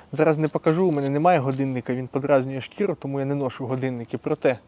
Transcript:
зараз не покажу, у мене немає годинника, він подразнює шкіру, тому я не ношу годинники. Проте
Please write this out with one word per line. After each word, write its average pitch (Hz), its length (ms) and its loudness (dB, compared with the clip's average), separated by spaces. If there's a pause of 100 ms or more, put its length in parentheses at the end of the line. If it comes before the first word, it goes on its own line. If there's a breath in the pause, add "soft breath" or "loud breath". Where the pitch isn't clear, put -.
(120 loud breath)
зараз 156 260 2
не 156 100 0
покажу, 165 400 2
у 170 40 2
мене 139 180 0
немає 156 300 4
годинника, 131 540 -2
він 127 140 -4
подразнює 135 540 0
шкіру, 190 380 -4
тому 139 200 -6
я 135 60 -2
не 139 100 -2
ношу 135 300 -4
годинники. 127 520 -4
Проте 139 500 0